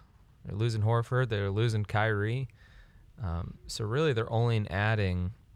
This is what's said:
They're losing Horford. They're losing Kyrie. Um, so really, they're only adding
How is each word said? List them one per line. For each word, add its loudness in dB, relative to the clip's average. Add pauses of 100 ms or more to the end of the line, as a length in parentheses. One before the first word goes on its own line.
(440)
They're -8
losing 0
Horford. 2
They're 0
losing 2
Kyrie. 0 (760)
Um, -4 (120)
so -6
really, 0
they're -2
only 2
adding 0 (240)